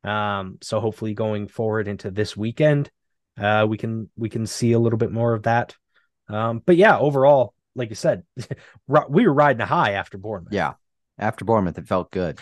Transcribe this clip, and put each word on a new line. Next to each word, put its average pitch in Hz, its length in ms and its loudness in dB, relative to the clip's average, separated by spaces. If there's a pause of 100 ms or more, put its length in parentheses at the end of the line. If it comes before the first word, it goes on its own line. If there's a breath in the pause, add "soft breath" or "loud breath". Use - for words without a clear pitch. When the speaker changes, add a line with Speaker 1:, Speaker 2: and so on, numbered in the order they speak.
Speaker 1:
Um, 101 560 -4
so 107 200 -4
hopefully 107 340 -4
going 107 340 -4
forward 110 400 -4
into 101 220 -8
this 101 260 -4
weekend, 143 540 0 (500)
uh, 107 280 2
we 110 100 -4
can, 113 380 -8
we 113 120 -6
can 113 180 -6
see 117 260 0
a 117 60 4
little 113 200 2
bit 110 140 -2
more 117 220 0
of 110 100 -6
that. 117 300 0 (540)
Um, 113 360 -4
but 180 120 4
yeah, 185 220 6
overall, 135 560 4 (200)
like 123 140 -6
you 110 60 -12
said, 120 300 -2 (120)
<laughs> - 520 -16
ri-, 143 200 4
we 196 180 4
were 156 60 4
riding 135 300 4
a 98 40 -4
high 139 260 2
after 98 260 -6
Bournemouth. 98 340 -10
Speaker 2:
Yeah, 80 220 -2 (420)
after 104 280 -4
Bournemouth, 98 340 0
it 82 100 -14
felt 92 220 -2
good. 87 320 -4